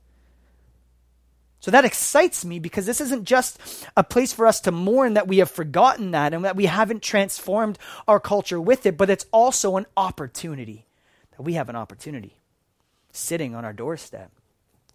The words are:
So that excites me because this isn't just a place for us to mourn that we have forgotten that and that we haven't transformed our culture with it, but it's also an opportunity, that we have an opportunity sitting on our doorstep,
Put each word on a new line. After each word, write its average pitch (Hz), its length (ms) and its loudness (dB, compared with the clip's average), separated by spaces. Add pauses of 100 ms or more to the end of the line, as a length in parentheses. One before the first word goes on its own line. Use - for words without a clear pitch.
(1600)
So - 140 -2
that 262 140 8
excites - 580 2
me 175 160 -8
because 175 260 -6
this 233 140 -4
isn't 254 240 -4
just 254 340 0 (380)
a 190 80 4
place 247 280 0
for 226 140 0
us 214 140 4
to 202 100 0
mourn 214 440 2
that 202 120 2
we 190 120 4
have 180 120 4
forgotten 180 640 0
that 147 200 2
and 170 120 -4
that 190 100 -2
we 190 120 2
haven't 208 360 -2
transformed 202 720 -2 (300)
our 208 140 6
culture 190 400 -2
with 240 260 2
it, 180 100 2
but 196 140 2
it's - 220 0
also 220 440 4
an 196 100 -4 (100)
opportunity, 139 880 -8 (460)
that - 100 -18
we 165 120 -4
have - 140 -4
an 117 60 -10
opportunity 113 640 -12 (720)
sitting 147 460 -6
on 117 80 -10
our 107 80 -10
doorstep, 113 580 -12 (640)